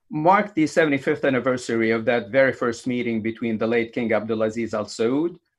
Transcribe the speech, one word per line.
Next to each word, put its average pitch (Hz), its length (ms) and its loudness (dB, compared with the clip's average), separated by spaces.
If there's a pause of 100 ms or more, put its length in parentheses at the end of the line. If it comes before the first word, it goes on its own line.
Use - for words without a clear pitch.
(120)
marked 185 440 2
the 156 120 2
seventy-fifth 147 560 0
anniversary 123 680 0
of 110 140 0
that 117 260 0
very 135 200 4
first 120 360 -4
meeting 120 340 -2
between 113 360 -4
the 113 100 -2
late 117 260 0
King 117 160 -4
Abdulaziz 110 640 -2
Al 107 120 -4
Saud, 143 520 -2 (220)